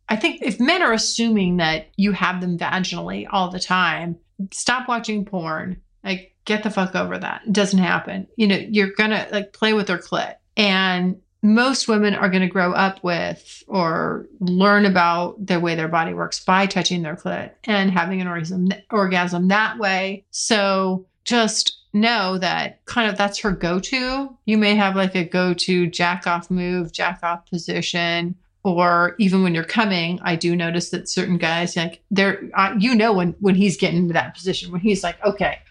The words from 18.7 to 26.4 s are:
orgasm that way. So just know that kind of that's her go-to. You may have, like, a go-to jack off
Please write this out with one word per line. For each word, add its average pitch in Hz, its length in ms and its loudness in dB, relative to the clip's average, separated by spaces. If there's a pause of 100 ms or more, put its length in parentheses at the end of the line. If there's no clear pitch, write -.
orgasm 180 600 0
that 214 280 0
way. 196 540 -2
So 190 760 0 (200)
just 226 540 0 (140)
know 208 440 2
that 165 480 -2
kind 226 240 0
of 190 80 -4
that's 202 220 -2
her 208 120 0
go-to. 254 920 -4
You 214 120 2
may 208 180 4
have, 196 200 2
like, 190 200 0
a 175 100 0
go-to 180 640 0
jack 175 400 -2
off 175 220 -2